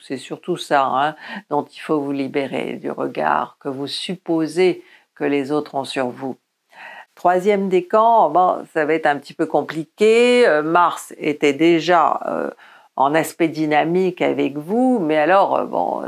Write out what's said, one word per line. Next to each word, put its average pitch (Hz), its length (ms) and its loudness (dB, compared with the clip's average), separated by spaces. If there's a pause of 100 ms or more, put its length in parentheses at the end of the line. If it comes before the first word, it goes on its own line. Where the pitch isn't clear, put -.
C'est 139 140 -10
surtout 156 400 -8
ça, 139 300 0
hein, 139 300 0 (340)
dont 147 140 -2
il - 160 -20
faut 156 200 -2
vous 143 120 -4
libérer, 135 640 -6
du - 160 -10
regard 147 680 -4
que 147 80 -12
vous 139 200 -8
supposez 170 960 -2 (340)
que 151 80 -6
les 143 280 -2
autres 147 220 -4
ont 135 100 -4
sur 127 240 -4
vous. 127 280 -10 (800)
Troisième 190 520 2
décan, 208 600 4
bon, 175 340 2 (100)
ça 156 100 0
va 151 100 0
être 160 120 0
un 147 100 2
petit 139 180 -16
peu 160 120 -2
compliqué. 220 1000 2
Euh, 151 160 2
Mars 165 520 0
était 151 360 0
déjà, 160 720 4
euh, 73 240 -4 (460)
en 139 180 2
aspect 160 320 0
dynamique 156 760 0
avec 139 360 0
vous, 233 420 0
mais 156 180 0
alors, 156 380 4
euh, - 100 0
bon, - 440 -4